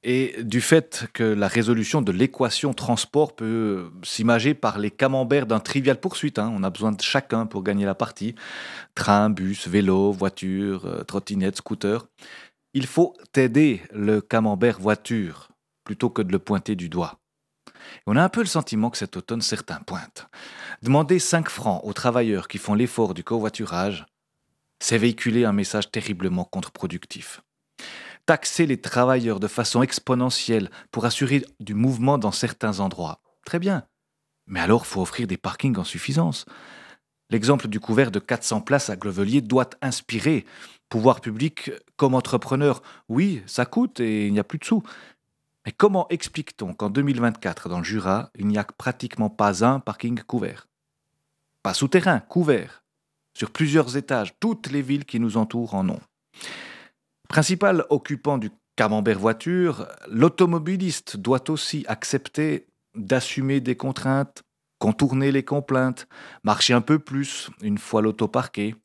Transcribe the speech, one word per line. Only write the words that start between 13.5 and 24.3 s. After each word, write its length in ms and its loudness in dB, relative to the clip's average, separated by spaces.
le 280 2
camembert 600 2
voiture 680 -2
plutôt 280 -2
que 120 -4
de 80 -2
le 80 2
pointer 380 -2
du 120 -8
doigt. 300 -6
Et 100 -20
on 80 4
a 60 6
un 60 4
peu 120 -2
le 60 2
sentiment 440 0
que 80 -10
cet 180 -8
automne, 240 -6
certains 460 -6
pointent. 420 -12
Demander 380 4
cinq 280 0
francs 360 -2
aux 80 -8
travailleurs 560 0
qui 100 -10
font 160 0
l'effort 400 2
du 80 -10
covoiturage, 840 -4